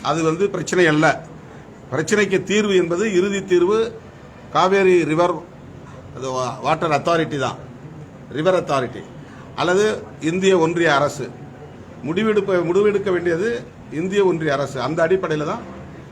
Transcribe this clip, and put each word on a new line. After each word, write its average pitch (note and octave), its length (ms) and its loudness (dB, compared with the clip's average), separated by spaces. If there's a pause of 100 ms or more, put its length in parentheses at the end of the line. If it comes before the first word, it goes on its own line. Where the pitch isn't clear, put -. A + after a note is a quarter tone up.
அது D#3 200 0
வந்து E3 280 0
பிரச்சனை E3+ 360 2
அல்ல. D3+ 340 4 (720)
பிரச்சனைக்கு F#3+ 500 0
தீர்வு G3+ 340 2
என்பது, F3+ 380 2
இறுதி G3 300 0
தீர்வு F3 540 2 (540)
காவேரி F#3 520 4
ரிவர், E3+ 300 2 (840)
அது C3 140 -8
வா-, B2 300 -4
வாட்டர் D#3 300 0
அத்தாரிட்டி D3+ 480 2
தான், B2 180 -2 (760)
ரிவர் E3 320 2
அத்தாரிட்டி B2 380 -2 (540)
அல்லது F#3+ 460 2 (180)
இந்திய F#3 380 4
ஒன்றிய D#3+ 360 2
அரசு. C#3 360 0 (760)
முடிவெடுப்ப-, G3 600 0
முடிவெடுக்க G3 460 2
வேண்டியது F3+ 540 -2 (280)
இந்திய F#3 320 0
ஒன்றிய D#3+ 280 0
அரசு. C3+ 280 -2
அந்த D#3+ 220 -2
அடிப்படையில் E3 440 0
தான் G#3+ 140 -4 (520)